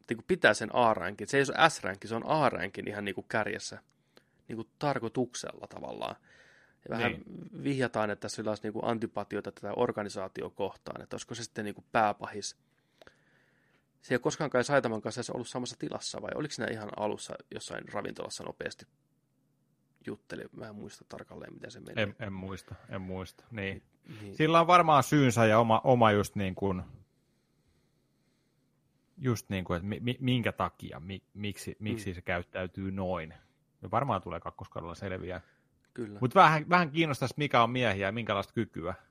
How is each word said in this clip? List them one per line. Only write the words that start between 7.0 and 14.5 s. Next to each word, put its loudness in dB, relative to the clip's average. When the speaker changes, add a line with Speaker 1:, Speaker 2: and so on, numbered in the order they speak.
Speaker 2:
Niin. -10
Speaker 1:
vihjataan, 0
että -6
sillä -4
olisi -4
niinku -6
antipatioita -4
tätä -8
organisaatiota -4
kohtaan, -6
että -12
olisiko -10
se -10
sitten -8
niinku -10
pääpahis. 0
Se -2
ei 2
ole 0
koskaan -2